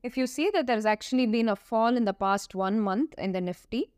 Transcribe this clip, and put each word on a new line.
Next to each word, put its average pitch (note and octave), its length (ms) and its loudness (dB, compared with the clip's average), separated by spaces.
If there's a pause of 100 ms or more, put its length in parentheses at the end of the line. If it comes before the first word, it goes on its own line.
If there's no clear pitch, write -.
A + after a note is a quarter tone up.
If B3 120 -6
you B3+ 120 0
see D#4+ 220 0
that D#4+ 180 0
there's G#3+ 180 0
actually A#3+ 400 0
been A3+ 220 2
a G3+ 80 0
fall A#3 400 0
in A#3+ 80 2
the G3 100 0
past G3 400 -2
one F#3+ 240 0
month G#3+ 400 0
in F#3+ 140 -4
the F#3 80 -2
Nifty F3+ 580 -6